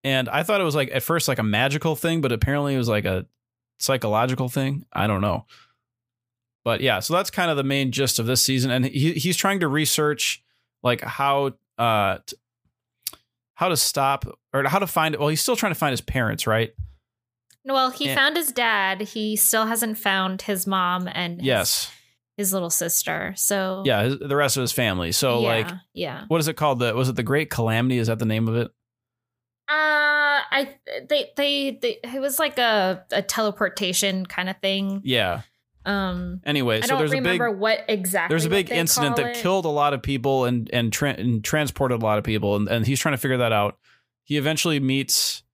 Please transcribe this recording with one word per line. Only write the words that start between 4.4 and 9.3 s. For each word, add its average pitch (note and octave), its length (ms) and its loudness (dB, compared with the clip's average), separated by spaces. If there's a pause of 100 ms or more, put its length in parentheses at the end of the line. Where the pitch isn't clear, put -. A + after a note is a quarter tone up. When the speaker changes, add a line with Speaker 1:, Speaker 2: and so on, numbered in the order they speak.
Speaker 1:
thing. C3+ 440 -2
I G2 160 0
don't G2 140 2
know. G2+ 240 -2 (1160)
But A#2 180 0
yeah, A2+ 180 2
so D3+ 140 -2
that's F#3+ 160 0
kind F3 200 0
of D3 60 0
the C#3 80 0
main C3+ 280 0
gist C3+ 260 0
of A2+ 80 0
this B2+ 160 2
season. C3 280 0
And B2+ 140 2
he, C#3+ 300 0
he's E3 240 0